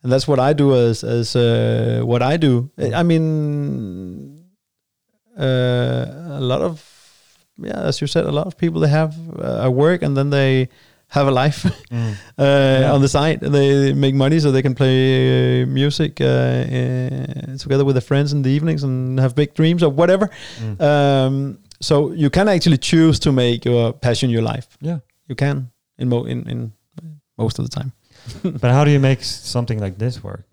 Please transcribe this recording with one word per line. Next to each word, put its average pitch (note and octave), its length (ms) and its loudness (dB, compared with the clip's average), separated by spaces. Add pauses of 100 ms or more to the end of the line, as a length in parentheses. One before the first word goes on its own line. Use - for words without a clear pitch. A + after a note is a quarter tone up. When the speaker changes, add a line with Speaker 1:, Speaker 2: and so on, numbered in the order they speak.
Speaker 1:
And B2+ 80 -2
that's C3 160 0
what C#3 120 2
I C#3 140 2
do C#3 220 4
as, A#2 280 2
as, A#2 320 -2
uh, A#2 680 2
what A#2+ 180 0
I C#3 160 0
do. C3 400 2
I, - 40 -6
Speaker 2:
Mm. A#2 140 -2
Speaker 1:
I F3 80 0
mean, C#3+ 1400 -2 (960)
uh, B2+ 1000 -2
a C#3 40 -8
lot C3 200 -2
of, E3 220 -6 (760)
yeah, - 300 -6
as - 140 -4
you D3 60 -6
said, D#3+ 180 -2
a C#3+ 60 -4
lot D3 160 -4
of E3+ 100 -12
people, E3 240 -4
they D3+ 80 2
have, D#3 260 0 (220)
uh, - 300 -6
a C3 40 2
work D3+ 300 2
and C#3+ 160 -2
then C#3 120 0
they C3+ 400 2 (380)
have C#3 200 2
a C#3 40 2
life, C3+ 320 0
<laughs> - 280 -6
Speaker 2:
Mm. A#2 200 -4 (260)
Speaker 1:
uh, C#3 440 4
Speaker 2:
Yeah. C#3+ 120 2
Speaker 1:
on C3+ 80 4
the C#3 60 4
side. D3+ 320 0
They C#3 540 2
make C#3 220 2
money C#3 240 2
so D3 120 2
they C3 100 2
can C3 140 0
play, C3 880 2
uh, - 20 0
music, C#3+ 560 -2
uh, C3+ 40 0
uh, B2+ 1300 -2
together C#3 280 0
with C#3 100 2
their B2 120 2
friends C#3+ 260 0
in D3 100 0
the C3 60 2
evenings D3 340 0
and B2+ 360 -2
have B2+ 160 2
big C#3+ 180 0
dreams E3 300 2
or D#3 60 4
whatever. F3 400 2 (320)
Speaker 2:
Mm. A2 200 -6
Speaker 1:
Um, C#3 760 2 (240)
so D3 300 2
you D3 180 2
can G3 180 2
actually E3 300 2
choose D#3+ 420 4
to D3 120 0
make A#2+ 340 0
your A#2+ 280 2
passion B2 360 0
your A2+ 140 0
life. A2+ 240 -6 (140)
Speaker 2:
Yeah. D#3 180 -6 (280)
Speaker 1:
You B2 80 -10
can C#3 360 -2 (260)
in B2+ 120 -2
mo-, A#2+ 160 0
in, B2 240 -8
in A#2 240 -8 (640)
most - 220 -4
of B2 100 -4
the - 100 -8
time. C3 120 -8 (520)
<laughs> D#3 180 -6
Speaker 2:
But B2 100 2
how C#3+ 140 4
do D3 60 4
you C#3+ 80 4
make C3+ 200 2
s-, - 300 -12
something A#2+ 320 -4
like F#2+ 160 -6
this A#2 260 -6
work? G2 300 -14